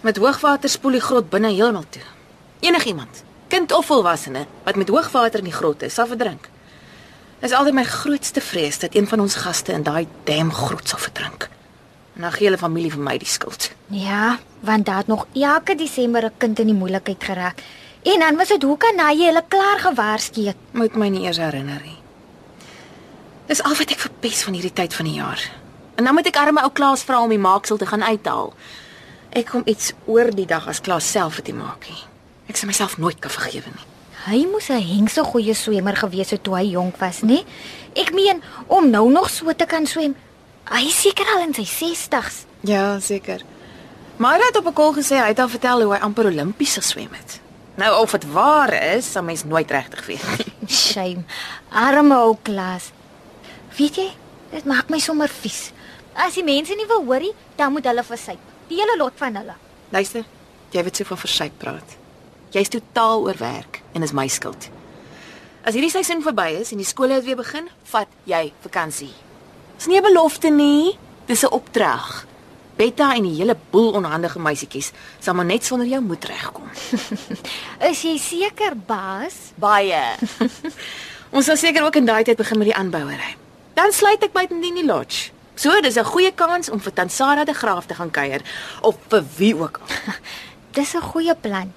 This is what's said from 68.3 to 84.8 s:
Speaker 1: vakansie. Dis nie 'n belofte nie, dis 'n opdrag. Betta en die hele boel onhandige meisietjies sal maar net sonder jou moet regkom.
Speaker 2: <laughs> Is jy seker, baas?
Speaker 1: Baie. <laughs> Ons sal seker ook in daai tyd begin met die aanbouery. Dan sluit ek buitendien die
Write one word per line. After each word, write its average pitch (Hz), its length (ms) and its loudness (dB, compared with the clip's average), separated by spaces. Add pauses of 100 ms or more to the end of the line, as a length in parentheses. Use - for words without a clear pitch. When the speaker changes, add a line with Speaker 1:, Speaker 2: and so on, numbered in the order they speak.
Speaker 1:
vakansie. 147 520 -8 (640)
Dis - 80 -12
nie 359 120 4
'n 381 60 6
belofte 330 460 6
nie, 294 480 4 (300)
dis 240 160 2
'n - 100 4
opdrag. - 720 -2 (520)
Betta 247 380 2
en 220 80 2
die 165 140 -2
hele 214 180 2 (160)
boel 220 200 6
onhandige 170 480 -2
meisietjies 143 520 -4 (280)
sal 185 140 -2
maar 180 120 0
net 202 200 0
sonder 247 220 -2
jou 262 140 -2
moet 175 240 -4
regkom. - 440 -12 (560)
Speaker 2:
<laughs> - 680 -4
Is - 100 -4
jy 320 160 -2
seker, 381 580 -4
baas? 196 580 -6 (220)
Speaker 1:
Baie. 202 460 2 (680)
<laughs> - 680 -14
Ons 269 100 4
sal 302 120 2
seker 311 260 2
ook 302 120 2
in 277 100 6
daai 226 180 4
tyd 233 140 4
begin 220 200 0
met 208 100 4
die - 80 2
aanbouery. 156 600 -6 (380)
Dan 392 180 4
sluit 415 320 4
ek 403 100 0
buitendien 349 420 -2
die 349 100 -2